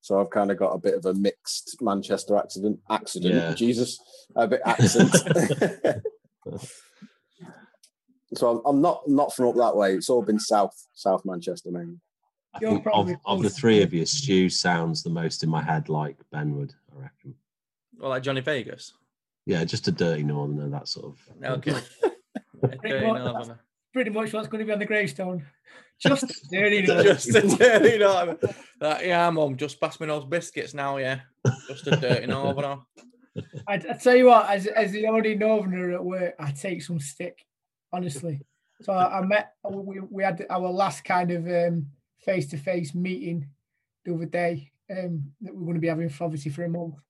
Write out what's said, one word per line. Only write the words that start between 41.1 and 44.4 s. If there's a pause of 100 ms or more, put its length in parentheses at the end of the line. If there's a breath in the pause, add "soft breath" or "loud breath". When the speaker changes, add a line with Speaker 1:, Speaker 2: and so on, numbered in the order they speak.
Speaker 3:
of,
um, (320)
face-to-face
meeting (560)
the
other
day, (200)